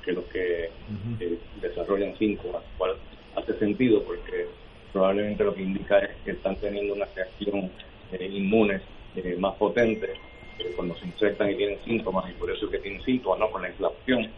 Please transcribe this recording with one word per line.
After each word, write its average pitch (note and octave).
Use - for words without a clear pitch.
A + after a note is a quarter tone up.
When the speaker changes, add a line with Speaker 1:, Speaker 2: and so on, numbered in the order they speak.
Speaker 1:
que F2+
los F2+
que, E2+
Speaker 2:
Ujú. G#2
Speaker 1:
eh, E2+
desarrollan F#2+
síntomas, -
cual F#2
hace -
sentido G#2+
porque -
probablemente G2+
lo G2+
que G2
indica G2
es G2
que G2+
están G2
teniendo G2+
una G2+
reacción, G2
eh, F#2
inmune, G2
eh, F2+
más F#2+
potente, G#2+
eh, -
cuando F2
se -
infectan G2+
y F#2
tienen G2+
síntomas, F#2+
y F2
por F2
eso G#2
es -
que G2
tienen G2
síntomas, G2
¿no? F#2+
Con F#2+
la F2+
inflamación G#2+